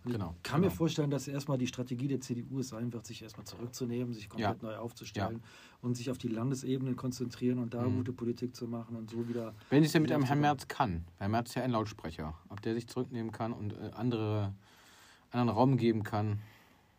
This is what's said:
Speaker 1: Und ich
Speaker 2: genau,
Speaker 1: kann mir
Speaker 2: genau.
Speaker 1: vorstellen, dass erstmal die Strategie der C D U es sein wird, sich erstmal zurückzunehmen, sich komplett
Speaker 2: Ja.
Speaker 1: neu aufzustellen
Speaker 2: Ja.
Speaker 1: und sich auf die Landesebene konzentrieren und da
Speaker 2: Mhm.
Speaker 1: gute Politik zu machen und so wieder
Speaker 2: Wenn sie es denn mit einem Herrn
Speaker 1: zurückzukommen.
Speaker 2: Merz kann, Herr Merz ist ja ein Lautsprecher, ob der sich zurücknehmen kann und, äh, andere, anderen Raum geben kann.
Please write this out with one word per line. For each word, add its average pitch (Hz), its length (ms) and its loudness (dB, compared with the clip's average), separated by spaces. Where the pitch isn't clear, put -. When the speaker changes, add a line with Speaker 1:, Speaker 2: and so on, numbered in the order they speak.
Speaker 1:
Und 123 80 -2
ich 117 60 0
Speaker 2:
genau, 85 260 -4
Speaker 1:
kann 147 160 2
mir 190 80 6
Speaker 2:
genau. - 100 0
Speaker 1:
vorstellen, 156 320 2
dass 139 180 -2
erstmal 139 300 -2
die 123 80 2
Strategie 123 420 -2
der 135 120 0
C 127 160 -4
D 120 160 -4
U 135 80 -4
es 127 80 -2
sein 113 260 -4
wird, 113 140 -10
sich 113 160 -12
erstmal 107 240 -16
zurückzunehmen, 120 640 -4
sich 104 160 -12
komplett 110 320 -2
Speaker 2:
Ja. 113 80 -6
Speaker 1:
neu 107 60 -6
aufzustellen 110 640 -4
Speaker 2:
Ja. - 60 -20
Speaker 1:
und 123 140 0
sich 123 160 -4
auf 123 80 -4
die 123 80 -2
Landesebene 127 680 0
konzentrieren 123 640 -2
und 117 160 -2
da 117 100 0
Speaker 2:
Mhm. 123 120 4
Speaker 1:
gute 127 180 0
Politik 120 420 -2
zu 120 120 -8
machen 117 280 -6
und 110 140 -8
so 117 180 -2
wieder 117 280 -4
Speaker 2:
Wenn 139 120 8
sie 160 60 8
es 151 60 0
denn 160 100 8
mit - 80 2
einem 147 120 4
Herrn 143 200 4
Speaker 1:
zurückzukommen. 139 480 2
Speaker 2:
Merz 85 160 -4
kann, - 100 -20
Herr 101 120 0
Merz 117 200 2
ist - 60 -6
ja 123 80 0
ein 127 80 2
Lautsprecher, 82 640 -2
ob 101 120 -12
der 110 140 0
sich 117 120 -4
zurücknehmen 120 440 -4
kann 110 220 -2
und, 104 200 -4
äh, 104 220 -8
andere, 107 580 0
anderen 123 180 2
Raum 123 280 6
geben 110 260 4
kann. 104 360 0